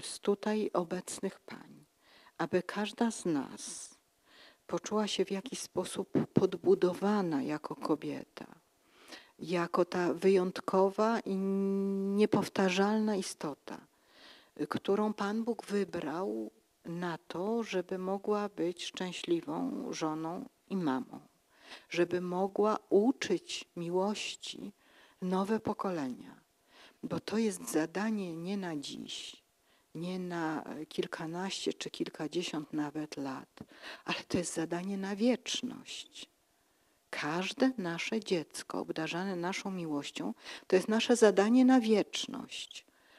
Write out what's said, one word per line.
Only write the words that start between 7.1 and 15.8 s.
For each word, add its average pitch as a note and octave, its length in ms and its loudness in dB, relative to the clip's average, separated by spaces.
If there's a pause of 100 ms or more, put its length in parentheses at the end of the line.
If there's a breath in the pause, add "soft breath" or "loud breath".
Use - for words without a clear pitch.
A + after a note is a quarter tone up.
jako D3+ 320 -4
kobieta, - 720 -4 (920 loud breath)
jako E3+ 460 0
ta F3 280 0
wyjątkowa F#3+ 1040 4
i G3 160 -4 (800)
niepowtarzalna G#3 1000 4
istota, - 720 -8 (840 loud breath)
którą G#3+ 440 2
Pan G#3+ 300 -2
Bóg A3 220 -4
wybrał F#3+ 840 -2 (340)